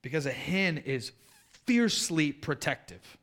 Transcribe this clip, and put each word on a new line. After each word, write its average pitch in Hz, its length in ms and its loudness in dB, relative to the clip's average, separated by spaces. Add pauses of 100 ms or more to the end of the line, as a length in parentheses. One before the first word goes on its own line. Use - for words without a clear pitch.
because 139 240 -2
a 135 60 0
hen 175 480 0
is 135 320 -6 (560)
fiercely 185 640 4
protective. - 920 -6